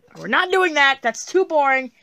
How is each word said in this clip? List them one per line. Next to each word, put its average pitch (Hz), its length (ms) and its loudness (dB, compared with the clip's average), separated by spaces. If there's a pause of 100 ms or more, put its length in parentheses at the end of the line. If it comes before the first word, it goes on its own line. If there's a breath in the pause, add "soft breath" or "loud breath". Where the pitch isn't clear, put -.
(160)
we're 165 120 -14
not 359 240 0
doing 370 220 2
that. 277 280 2
That's 226 240 -6
too 370 180 2
boring. 269 460 0 (120 soft breath)